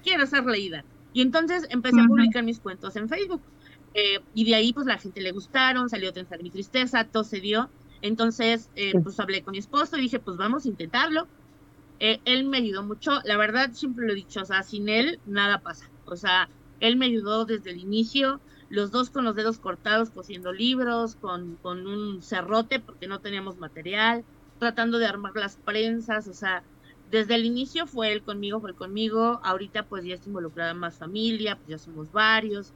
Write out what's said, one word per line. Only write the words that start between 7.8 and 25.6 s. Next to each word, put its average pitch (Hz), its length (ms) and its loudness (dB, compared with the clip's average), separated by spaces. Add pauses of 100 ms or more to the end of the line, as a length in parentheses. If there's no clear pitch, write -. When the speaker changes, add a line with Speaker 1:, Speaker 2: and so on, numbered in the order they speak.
Speaker 1:
Entonces, 226 760 0
eh, 196 180 -2
Speaker 2:
Sí. 185 100 6
Speaker 1:
pues, 196 160 -6
hablé 190 240 -2
con 196 100 -10
mi 196 60 -6
esposo 285 380 0
y 277 40 0
dije, 254 180 0
"Pues, 185 180 -8
vamos 226 280 -2
a 254 40 -2
intentarlo". 240 600 -2 (680)
Eh, 220 260 2
él 254 200 2
me 269 120 0
ayudó 202 260 -2
mucho, 214 280 -2 (120)
la 208 140 0
verdad, 226 360 2
siempre 247 320 -4
lo 220 80 0
he - 20 0
dicho, 196 260 -8
o 185 40 -6
sea, 190 180 0
sin 208 260 -6
él, 254 360 2
nada 202 360 0
pasa. - 300 -14 (140)
O 180 120 -10
sea, 185 320 2 (300)
él 240 180 4
me 262 80 2
ayudó 220 400 2
desde 202 260 -6
el 175 80 -10
inicio, 226 640 0 (280)
los 202 220 -2
dos 254 200 0
con 269 120 -2
los 220 120 0
dedos 220 240 -2
cortados, 214 520 -2
cosiendo 180 400 -12
libros, 233 640 0
con, 175 420 -8
con 185 300 -8
un 202 340 -6
serrote, 220 600 -2
porque - 260 -16
no 196 140 -8
teníamos 190 360 -8
material, 208 680 -2 (340)
tratando 233 400 0
de 233 60 2
armar 202 300 -4
las 202 220 -6
prensas, 220 680 -2